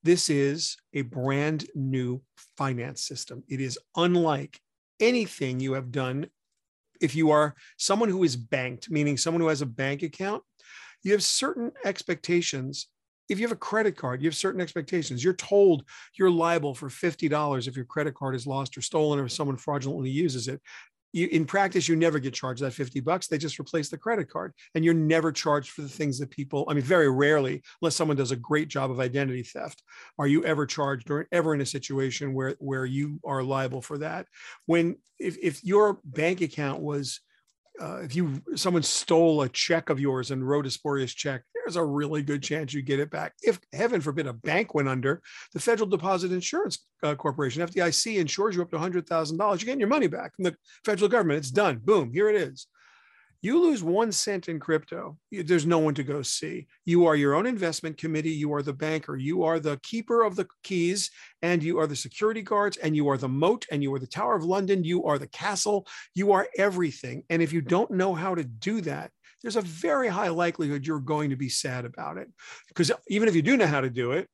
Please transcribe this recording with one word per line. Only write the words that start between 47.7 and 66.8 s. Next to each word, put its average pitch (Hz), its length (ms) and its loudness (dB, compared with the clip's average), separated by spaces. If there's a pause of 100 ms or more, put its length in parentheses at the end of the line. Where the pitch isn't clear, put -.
D 185 80 -2
I 170 120 4
C, 220 260 0
insures 190 380 0
you 175 80 0
up 170 80 -6
to 165 60 -4
a - 20 -2
hundred 175 280 -4
thousand 160 300 -2
dollars. 196 240 2
You're 220 60 -6
getting 269 120 -2
your 202 80 2
money 262 200 2
back - 280 -6
from 190 80 -6
the 170 120 0 (280)
federal 202 260 2
government. 180 280 4
It's 135 140 -6
done. 160 260 2
Boom, 135 340 2
here 190 160 2
it 214 80 4
is. 139 320 -4 (760)
You 262 200 4
lose 294 220 4
one 202 280 2
cent 190 380 -2
in 160 100 -4
crypto, 160 580 -2 (140)
y-, 190 140 -6
there's 160 200 4
no 170 120 6
one 156 160 4
to 139 100 -2
go 143 200 -4
see. - 440 -6 (180)
You 175 200 8
are 156 100 8
your 143 200 6
own 190 100 2
investment 170 520 -4
committee. 156 340 -2
You 147 220 -2
are 143 100 -2
the 143 100 -4
banker. 156 420 -4
You 151 280 -2
are 165 160 2
the 147 240 -2
keeper 226 400 0
of 196 120 2
the 185 120 -2 (160)
keys, 180 480 0 (320)
and 170 180 2
you 170 180 0
are 156 80 2
the 147 80 -4
security 214 460 -2
guards, 202 360 -2
and 156 180 0
you 147 140 2
are 135 80 2
the 131 120 -4
moat, 165 420 2
and 143 120 0
you 139 100 -2
are 135 60 -4
the 131 80 -10
Tower 226 280 0
of 160 80 0
London. 185 400 2
You 175 220 0
are 147 140 2
the 135 80 -10
castle. 202 600 -2 (280)
You 202 160 4
are 196 260 4
everything. 175 720 0